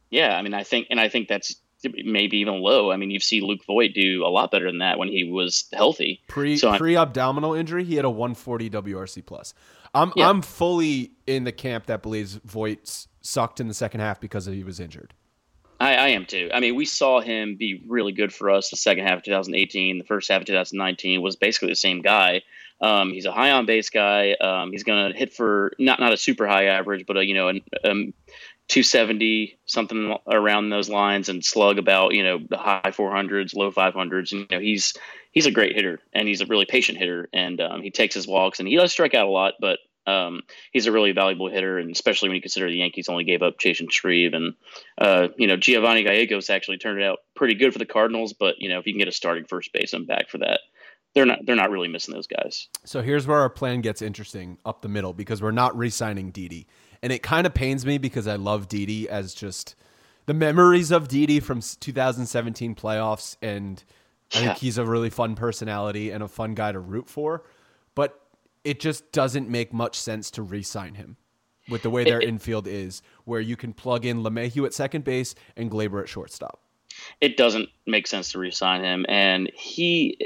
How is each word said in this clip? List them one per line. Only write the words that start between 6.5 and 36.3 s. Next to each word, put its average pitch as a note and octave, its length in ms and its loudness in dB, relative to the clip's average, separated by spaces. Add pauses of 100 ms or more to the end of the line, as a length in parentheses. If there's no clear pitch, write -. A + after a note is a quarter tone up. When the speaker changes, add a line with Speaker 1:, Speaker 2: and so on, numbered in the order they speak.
Speaker 1:
So B2 140 4
I C#3+ 80 4
Speaker 2:
pre-abdominal D3+ 760 2
injury, E3 300 -4
he E3+ 120 -2
had C#3+ 80 2
a C3 60 2
one A#2 240 -4
forty A#2 340 -6
W G2+ 300 -6
R F#2+ 80 -10
C F#2 160 -16
plus. - 320 -18 (400)
I'm, E3+ 200 4
Speaker 1:
Yeah. E3 140 6
Speaker 2:
I'm G3 140 4
fully D#3+ 680 0 (140)
in C3 180 -2
the B2 80 -4
camp A#2+ 340 -8
that A2 160 -4
believes G#2+ 320 -6 (100)
Voit A2 380 -4
s-, - 260 -14 (140)
sucked - 380 -2
in B2 60 -4
the A2 80 -6
second - 260 -4
half G#2+ 200 -4
because G#2 260 -8
he G2 160 -8
was F#2 160 -12
injured. E2 360 -16 (680)
Speaker 1:
I, C3 140 4
I C3 140 6
am G#2 160 2
too. F2+ 300 -4
I B2 60 2
mean, B2 160 2
we D3 100 -2
saw C3 340 4
him A2 360 -4
be G2 300 -6
really A2+ 260 0
good G2 200 -2
for G2+ 180 0
us G2 200 2
the - 60 -10
second F#2+ 300 2
half F#2 120 4
of - 60 -14
two G#2 80 -6
thousand F#2+ 240 0
eighteen. F#2+ 420 0
The F2+ 60 -8
first G#2 260 -2
half F#2+ 100 4
of F#2 60 -6
two G2 80 0
thousand F#2 240 -2
nineteen F#2 420 0
was F#2 160 -2
basically G2+ 320 0
the - 80 -2
same F#2 240 0
guy. F#2+ 420 4 (380)
Um, G2+ 300 4
he's F#2+ 160 -8
a F#2 60 -2
high B2+ 180 4
on B2+ 160 4
base A2 240 2
guy. G2+ 440 4
Um, F#2 380 0
he's G#2 120 -10
gonna G2+ 300 2
hit B2+ 200 -4
for G#2 440 2
not, C3 220 4
not A#2+ 120 4
a G#2 40 4
super A2 300 0
high G2 200 4
average, F#2+ 400 0
but G2 120 0
a, F#2+ 60 2
you G2 100 0
know, F#2 140 2
an, F#2+ 120 -2 (240)
um, G#2 300 0 (540)
two C3 140 4
seventy, A2 840 2
something G#2+ 500 -2 (140)
around G#2 400 4
those G2+ 180 -2
lines, G2+ 400 2
and F2+ 160 -4
slug G2+ 340 4
about, F#2+ 360 4
you G2+ 80 2
know, F#2 160 2 (100)
the G#2+ 100 -2
high F#2+ 340 0
four G2+ 220 0
hundreds, G2 400 -2
low G2+ 160 0
five F#2+ 240 2
hundreds. F#2 380 -2
And, G2+ 80 -4 (100)
you F#2 60 0
know, F2+ 40 -4
he's, G#2 340 0 (380)
he's D3+ 140 4
a C#3 60 4
great G#2+ 240 4
hitter, F#2+ 240 -2 (140)
and G#2+ 120 0
he's G2+ 140 -2